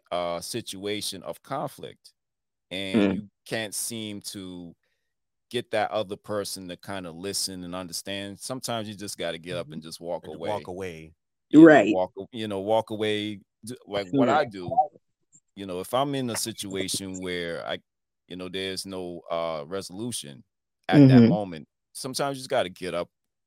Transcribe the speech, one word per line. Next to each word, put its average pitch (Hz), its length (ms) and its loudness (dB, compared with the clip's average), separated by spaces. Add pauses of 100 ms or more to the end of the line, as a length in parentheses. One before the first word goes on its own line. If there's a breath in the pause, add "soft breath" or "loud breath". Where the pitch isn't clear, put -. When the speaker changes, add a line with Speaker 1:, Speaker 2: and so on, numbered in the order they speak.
(120)
Speaker 1:
uh, 87 300 -2
situation 98 800 -8
of - 200 -10
conflict - 680 -10 (580)
and 95 320 0
Speaker 2:
Mm. 98 180 0
Speaker 1:
you 208 80 -18 (160)
can't 110 300 -6
seem 107 460 -8
to 90 540 -14 (760)
get 120 200 -6
that 107 200 0
other 101 260 -4
person 98 520 -6
to 87 80 -10
kinda 92 340 -10
listen 92 520 -6
and 87 120 -8
understand, 98 640 -8
sometimes 117 500 -6
you 107 60 -10
just 98 220 -12
gotta 82 220 -4
get 87 180 -8
up 78 140 -8
Speaker 3:
Mm-hmm. - 20 -14
Speaker 1:
and 80 100 -10
just 82 180 -16
walk 85 260 -8
Speaker 3:
And 78 80 -12
Speaker 1:
away. 76 40 -14
Speaker 3:
walk 98 280 -6
away. 87 460 -10 (360)
Speaker 1:
You 156 200 12
know, 143 120 10
Speaker 2:
Right. 101 40 2
Speaker 1:
walk 92 340 2
a-, 98 140 -10
you 110 160 -4
know, 98 120 -2
walk 107 300 2
away, 107 500 -2 (240)
d-, 120 120 -12 (100)
like 294 240 -2
what 139 180 4
Speaker 2:
Mm. - 0 -
Speaker 1:
I - 160 4
do. - 360 0 (720)
You 98 120 -10
know, 90 140 -4
if - 120 -6
I'm 139 220 0
in 131 160 -2
a 107 60 -4
situation 95 840 -6
where 85 460 -6
I, 82 120 -6 (480)
you - 100 -14
know, 90 120 -10
there's 95 360 -6
no, 90 360 -10 (100)
uh, 82 360 -4
resolution 92 760 -10 (460)
at 131 180 10
that 127 160 12
Speaker 2:
Mm-hmm. 113 40 10
Speaker 1:
moment, 95 400 -2 (260)
sometimes 139 440 -6
you 131 40 -12
just 135 100 -14
gotta 107 180 0
get 90 260 -8
up, 87 140 -4 (380)